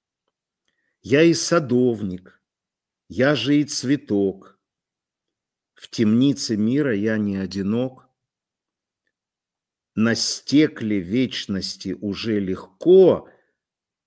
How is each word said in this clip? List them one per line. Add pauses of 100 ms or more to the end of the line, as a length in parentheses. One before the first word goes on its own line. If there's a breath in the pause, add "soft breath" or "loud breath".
(1000)
Я
и
садовник, (680)
я
же
и
цветок. (1120)
В
темнице
мира
я
не
одинок. (1900)
На
стекле
вечности
уже
легко (760 soft breath)